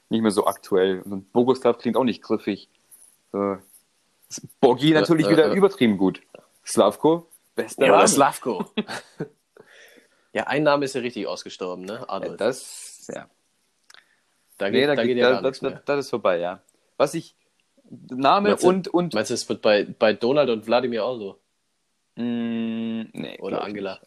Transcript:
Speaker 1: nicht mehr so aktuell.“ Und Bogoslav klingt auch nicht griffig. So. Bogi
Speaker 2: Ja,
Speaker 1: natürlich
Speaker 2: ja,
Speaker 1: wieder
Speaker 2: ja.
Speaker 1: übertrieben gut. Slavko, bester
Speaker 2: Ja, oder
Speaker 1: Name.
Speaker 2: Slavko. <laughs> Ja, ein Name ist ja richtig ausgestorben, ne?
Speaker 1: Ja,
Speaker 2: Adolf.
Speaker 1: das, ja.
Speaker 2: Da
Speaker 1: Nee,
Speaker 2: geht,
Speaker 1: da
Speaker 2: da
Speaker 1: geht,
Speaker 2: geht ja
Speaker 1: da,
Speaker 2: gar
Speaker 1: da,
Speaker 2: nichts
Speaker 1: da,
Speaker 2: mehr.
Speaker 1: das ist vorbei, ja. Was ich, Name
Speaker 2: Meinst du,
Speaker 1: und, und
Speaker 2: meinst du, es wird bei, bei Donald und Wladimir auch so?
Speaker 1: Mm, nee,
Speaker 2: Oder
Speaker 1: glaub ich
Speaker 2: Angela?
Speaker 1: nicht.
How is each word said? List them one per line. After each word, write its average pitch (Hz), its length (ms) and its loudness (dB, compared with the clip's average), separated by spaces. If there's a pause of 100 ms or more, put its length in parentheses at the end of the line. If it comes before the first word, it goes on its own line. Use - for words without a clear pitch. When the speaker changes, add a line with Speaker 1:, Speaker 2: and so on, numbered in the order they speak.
Speaker 1:
nicht 113 120 0
mehr 110 100 2
so 98 160 0
aktuell.“ 95 540 0
Und 98 320 -12
Bogoslav 120 440 2
klingt 117 200 -4
auch 127 60 2
nicht 110 200 -2
griffig. 104 460 -6 (600)
So. 98 260 -2 (1000)
Bogi 131 340 4
Speaker 2:
Ja, 156 80 4
Speaker 1:
natürlich 156 280 2
Speaker 2:
ja, - 0 -
Speaker 1:
wieder 156 200 6
Speaker 2:
ja. - 60 0
Speaker 1:
übertrieben 185 420 4
gut. 92 240 0 (440)
Slavko, 151 600 2 (280)
bester - 300 -2
Speaker 2:
Ja, 131 80 6
oder 151 140 6
Speaker 1:
Name. - 0 -
Speaker 2:
Slavko. 135 680 0
<laughs> - 0 - (1600)
Ja, 107 140 -4
ein 143 160 0
Name 143 220 2
ist 135 100 -6
ja 123 60 -4
richtig 117 260 -6
ausgestorben, 90 580 -10
ne? 113 220 -10 (120)
Speaker 1:
Ja, 82 100 -8
Speaker 2:
Adolf. 85 80 -12
Speaker 1:
das, - 760 -8
ja. - 160 -16 (1300)
Speaker 2:
Da 98 120 -4
Speaker 1:
Nee, 123 160 2
Speaker 2:
geht, - 20 2
Speaker 1:
da 143 80 0
Speaker 2:
da 113 80 0
Speaker 1:
geht, - 20 0
Speaker 2:
geht 120 120 0
ja 123 80 4
Speaker 1:
da, 127 100 4
Speaker 2:
gar 98 60 -4
Speaker 1:
da, 131 100 -2
Speaker 2:
nichts - 100 -12
Speaker 1:
da, 135 100 -4
Speaker 2:
mehr. - 140 -16
Speaker 1:
das 143 200 -2
ist - 40 -16
vorbei, 101 300 0
ja. 90 220 -8 (360)
Was 143 160 0
ich, 165 220 -10 (540)
Name 151 600 0
Speaker 2:
Meinst 196 140 2
du, - 40 2
Speaker 1:
und, 185 220 2
und 175 240 0
Speaker 2:
meinst 110 160 -2
du, 123 60 -4
es - 140 -6
wird 110 120 -6
bei, 104 240 4
bei - 280 2
Donald 131 360 0
und 110 180 -4
Wladimir 117 380 0
auch 123 120 -6
so? 98 220 -12 (760)
Speaker 1:
Mm, 113 960 -6
nee, - 260 -12
Speaker 2:
Oder - 220 -6
Speaker 1:
glaub - 40 -8
ich 104 80 -10
Speaker 2:
Angela? 98 280 -10
Speaker 1:
nicht. - 60 -